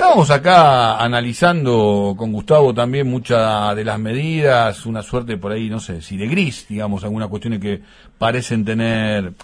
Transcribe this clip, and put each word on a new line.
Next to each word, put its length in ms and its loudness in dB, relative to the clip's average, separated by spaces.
estábamos 280 6
acá 680 6
analizando 1200 0
con 140 -6
Gustavo 420 4
también 340 -2
muchas 680 0
de 100 -6
las 140 -4
medidas, 880 0
una 160 -6
suerte 340 -6
por 140 -6
ahí, 180 -6
no 100 -6
sé, 220 -10
si 160 -12
de 100 -6
gris, 400 -4
digamos, 360 -6
algunas 240 -6
cuestiones 320 -6
que 220 -6
parecen 480 -2
tener, 680 -2